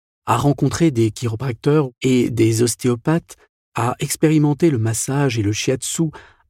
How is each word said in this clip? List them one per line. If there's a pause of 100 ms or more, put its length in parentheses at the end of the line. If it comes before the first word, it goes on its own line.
(260)
à
rencontrer
des
chiropracteurs (120)
et
des
ostéopathes, (400)
à
expérimenter
le
massage
et
le
shiatsu, (380)